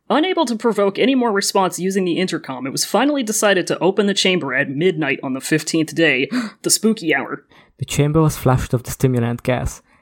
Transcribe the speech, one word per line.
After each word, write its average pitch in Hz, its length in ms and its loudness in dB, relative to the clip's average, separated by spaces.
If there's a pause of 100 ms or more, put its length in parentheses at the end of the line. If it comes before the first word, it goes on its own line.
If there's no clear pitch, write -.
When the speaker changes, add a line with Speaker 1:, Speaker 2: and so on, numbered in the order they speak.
Speaker 1:
Unable 330 360 2
to 233 100 -4
provoke 202 440 0
any 247 160 4
more 240 160 0
response 190 480 0
using 190 260 0
the 165 120 0
intercom, 156 500 -4
it 131 40 -8
was - 140 -4
finally 277 380 0
decided 208 440 2
to 151 120 -2
open 196 260 2
the 202 80 2
chamber 175 400 0
at 139 160 0
midnight 151 540 0
on 135 100 -4
the 131 80 -6
fifteenth 156 540 -2
day, 139 340 2 (160)
<gasps> - 160 -16
the - 80 -2
spooky 170 440 0
hour. 139 320 -4 (340)
Speaker 2:
The 135 60 -6
chamber 151 360 2
was 156 160 2
flushed 127 360 0
of 117 100 0
the - 80 -10
stimulant 120 520 0
gas 131 380 -2 (200)